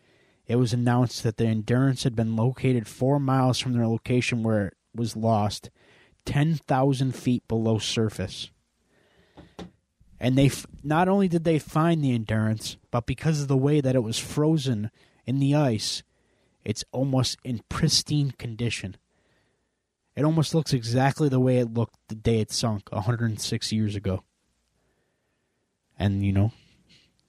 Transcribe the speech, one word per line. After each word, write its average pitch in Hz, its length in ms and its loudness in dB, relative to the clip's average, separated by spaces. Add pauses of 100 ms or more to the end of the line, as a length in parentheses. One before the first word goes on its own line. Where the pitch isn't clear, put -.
(480)
it 117 80 0
was 123 160 2
announced 123 520 2
that 113 120 -2
the 113 120 0
Endurance 120 560 0
had 120 120 0
been 113 220 0
located 123 500 0
four 139 320 0
miles 131 400 2
from 127 140 -2
their 117 140 2
location 120 540 0
where 110 260 0
it - 60 -10 (220)
was 113 220 -4
lost, 110 520 0 (540)
ten 151 320 0
thousand 135 600 0
feet - 320 -2
below 113 300 0
surface. - 720 -4 (1700)
And 131 200 0
they 139 80 6
f-, - 200 0 (160)
not 160 280 2
only 196 180 4
did 165 160 0
they 160 160 2
find 160 420 2
the 135 120 2
Endurance, 110 640 -2 (120)
but 120 160 -2
because 147 360 -2
of 139 80 -4
the 139 80 4
way 143 240 2
that 131 140 2
it 127 80 2
was 113 140 -4
frozen 135 720 0 (360)
in 135 140 0
the 139 160 2
ice, 131 480 0 (600)
it's - 300 -6
almost 131 500 0
in 123 240 -6
pristine 147 640 0
condition. 113 640 -6 (1200)
It 127 80 -2
almost 160 320 2
looks 156 160 0
exactly 131 560 0
the 127 120 2
way 127 180 4
it 117 160 0
looked 113 240 -2 (100)
the 110 80 -10
day 113 240 2
it 104 120 -2
sunk 107 420 -2
a 107 80 -4
hundred 117 280 0
and 104 120 -6
six - 320 -4
years 107 220 0
ago. 98 280 -4 (1700)
And, 98 280 0
you 98 80 2
know, 101 180 2 (760)